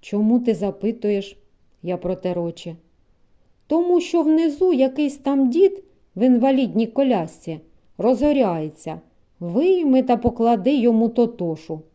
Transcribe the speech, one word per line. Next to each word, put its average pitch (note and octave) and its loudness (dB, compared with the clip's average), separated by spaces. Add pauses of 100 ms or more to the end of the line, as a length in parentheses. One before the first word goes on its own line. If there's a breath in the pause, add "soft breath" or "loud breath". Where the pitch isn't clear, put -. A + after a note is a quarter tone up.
«Чому G#3+ 0
ти A#3 0
запитуєш?» G3+ -4 (460)
Я F3+ -6
протероче. F3 -6 (880)
«Тому F4 2
що E4+ -2
внизу D#4+ 2
якийсь C4+ 0
там C4+ 0
дід F#4+ 2 (340)
в F#3 -2
інвалідній B3 2
колясці G#3 -4 (380)
розоряється. F#3+ 0 (400)
Вийми C4 2
та B3+ 0
поклади A#3 0
йому A3+ 2
Тотошу». F3 -4 (140)